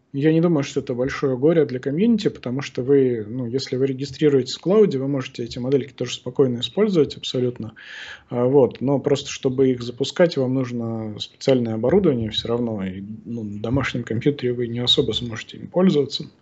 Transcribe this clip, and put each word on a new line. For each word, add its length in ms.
Я 220
не 80
думаю, 220
что 160
это 160
большое 420
горе 280
для 140
комьюнити, 500
потому 320
что 200
вы, 460
ну, 180
если 300
вы 100
регистрируетесь 680
в 40
клауде, 380
вы 100
можете 360
эти 160
модельки 340
тоже 220
спокойно 460
использовать 540
абсолютно. 580
А, 160
вот. 360
Но 180
просто, 320
чтобы 400
их 120
запускать, 540
вам 180
нужно 640
специальное 560
оборудование 560
все 180
равно, 360
и, 180
ну, 180
на 180
домашнем 420
компьютере 500
вы 140
не 120
особо 340
сможете 440
им 100
пользоваться. 580